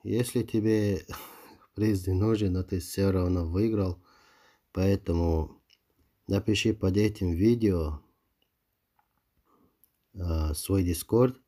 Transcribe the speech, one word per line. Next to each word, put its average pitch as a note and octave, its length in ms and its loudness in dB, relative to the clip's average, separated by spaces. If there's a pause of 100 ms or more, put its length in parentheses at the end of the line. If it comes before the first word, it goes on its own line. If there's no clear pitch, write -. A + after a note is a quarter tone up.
если A2+ 400 -2
тебе G#2 600 0 (340)
<laughs> - 360 -20
приз G2+ 320 0
не F#2 60 0
нужен, G#2 400 2
но F#2 100 -2
ты F#2 160 -4
всё G2 320 0
равно F2+ 360 0
выиграл, G2 560 -2 (720)
поэтому E2+ 880 0 (680)
напиши G#2 460 0
под F#2+ 240 0
этим G#2 340 0
видео, F2+ 680 0 (2000)
а, D#2+ 400 -2
свой F#2+ 300 0
Discord. A#2 540 0 (100)